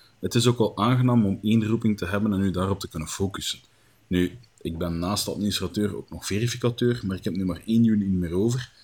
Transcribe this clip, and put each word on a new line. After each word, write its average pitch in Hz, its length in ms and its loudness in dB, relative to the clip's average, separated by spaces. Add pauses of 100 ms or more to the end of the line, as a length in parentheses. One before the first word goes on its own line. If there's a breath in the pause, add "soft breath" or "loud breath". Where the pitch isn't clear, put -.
(180 soft breath)
het - 160 -6
is 123 120 4
ook 120 120 4
wel 107 180 2
aangenaam 120 500 4
om 95 160 0
één 107 240 4
roeping 110 320 0
te 87 80 -4
hebben 101 260 0
en 95 80 2
u 98 100 2
daarop 95 300 0
te - 80 -8
kunnen 78 200 -8
focussen. - 500 -6 (480)
Nu, 90 320 0 (220)
ik 82 180 -6
ben 85 200 -2
naast 90 300 -2
administrateur 98 680 -2
ook - 140 -12
nog 78 160 -12
verificateur, 120 800 -2
maar 95 120 -4
ik 90 80 -12
heb 92 100 -4
nu 95 100 -4
maar 85 220 -4
één 113 180 4
unit 104 240 4
meer 90 260 0
over. 120 380 -2 (120 soft breath)